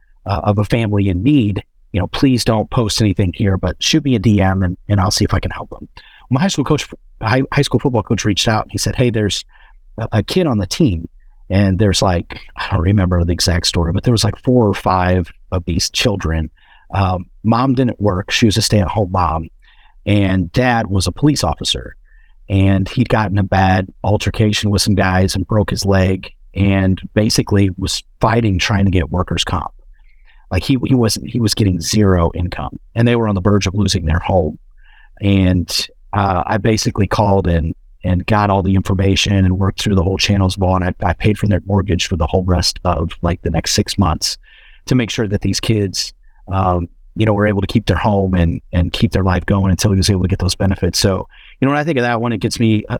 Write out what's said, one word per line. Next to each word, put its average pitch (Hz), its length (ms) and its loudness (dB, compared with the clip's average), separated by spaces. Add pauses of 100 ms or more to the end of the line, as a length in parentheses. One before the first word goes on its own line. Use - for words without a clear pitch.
(260)
uh, 95 180 -4
of 101 140 0
a 107 80 2
family 104 440 0
in 90 120 -2
need, 113 420 2 (280)
you - 80 -2
know, 92 80 -2
please 131 360 0
don't 110 260 0
post 110 320 -2
anything 98 340 0
here, 98 220 0
but 90 240 -4
shoot 156 220 0
me 131 120 0
a 107 40 2
D 101 220 2
M 95 220 0
and, 90 140 -4 (100)
and 98 120 2
I'll 92 120 0
see - 140 0
if - 80 -2
I 92 60 2
can 92 120 -6
help - 180 -12
them." - 180 -18 (440)
My 135 100 0
high 190 60 2
school 147 180 -2
coach, - 240 -2 (320)
high, 127 220 0 (100)
high 147 80 2
school - 180 0
football 120 240 0
coach - 220 -2
reached 104 220 0
out 110 160 0
and - 80 -16
he 104 60 -4
said, - 180 -4
"Hey, 123 140 2
there's 107 360 -2 (520)
a, 110 160 -6
a 104 100 2
kid 180 240 0
on 120 100 0
the 92 100 -2
team." 90 400 0 (420)
And 95 280 2
there's, 98 240 2
like, 90 380 -2 (160)
I - 160 -8
don't 87 100 0
remember 90 420 2
the 85 100 0
exact 85 340 -2
story, 85 240 0
but 92 120 -2
there 127 100 2
was, 110 100 0
like, - 140 -2
four 123 300 2
or 98 60 2
five 92 560 0 (220)
of 92 140 -2
these - 240 -2
children. 80 600 -2 (440)
Um, 92 360 -2 (140)
mom 120 320 2
didn't 123 260 0
work. 98 300 -2
She - 140 0
was 104 120 4
a 110 40 0
stay-at-home 101 500 0
mom. 82 380 -2 (560)
And 95 480 0
dad 117 340 2
was 95 180 0
a 92 60 -4
police 143 320 0
officer. - 520 -4 (540)
And 95 400 2
he'd 120 200 0
gotten 104 280 0
a 98 60 2
bad 95 460 2 (140)
altercation 107 680 0
with 98 100 2
some 104 140 0
guys 92 400 2
and 95 100 -4
broke 107 240 0
his 95 160 -4
leg 95 460 0 (220)
and 95 460 2 (140)
basically 107 640 2
was - 240 -6 (200)
fighting, 110 360 2
trying 101 280 0
to 98 60 2
get 87 200 0
workers' 87 320 -2
comp. - 300 -6 (760)
Like, 90 140 0
he, 135 220 2
he 135 100 2
wasn't, 110 340 0
he 120 120 -2
was 107 120 0
getting 92 280 0
zero 92 520 2
income. - 460 -6 (160)
And 117 120 4
they 120 100 4
were 113 100 0
on 101 80 0
the 90 60 -2
verge 101 260 2
of 90 80 -4
losing 92 300 0
their 85 140 0
home. 87 380 0 (640)
And, 92 640 2 (260)
uh, 98 320 0
I - 120 0
basically 107 480 0
called 98 420 0
and, 80 280 0 (300)
and 90 200 0
got 104 240 2
all 98 120 2
the 95 140 0
information 98 580 0
and 95 240 2
worked 95 240 -2
through 104 140 0
the 92 80 2
whole 92 140 -2
channels 95 400 0
of 95 60 -2
all. 92 120 2
And 92 80 0
I, 90 180 -2
I 95 120 0
paid - 240 0
for 104 100 -2
their 98 180 2
mortgage 95 420 0
for 90 100 -4
the 82 100 0
whole 95 160 0
rest 87 400 0
of, 85 280 -2 (100)
like, 85 220 -2
the - 60 -2
next - 220 -4
six - 260 -2
months - 400 -2 (500)
to 139 80 2
make 117 140 0
sure 117 160 -4
that 101 140 -2
these 98 220 -4
kids, 101 520 -2 (360)
um, 92 400 0 (260)
you 110 100 0
know, 110 60 2
were 104 160 2
able 98 140 0
to 95 60 -2
keep - 180 0
their 92 100 0
home 98 380 0
and, 85 280 0 (120)
and 87 180 0
keep - 220 -2
their 92 100 0
life 90 220 0
going 95 260 0
until 98 200 2
he 95 60 2
was 95 120 0
able 92 140 2
to 92 40 0
get 98 120 -2
those 92 160 -2
benefits. 95 440 -2
So, 95 280 0 (340)
you 131 40 0
know, 135 60 2
when 147 80 0
I 147 60 -2
think 156 120 -2
of 120 40 0
that 120 180 0
one, 117 140 -2
it 101 60 -4
gets 107 200 -4
me 110 300 2
a, 110 100 -6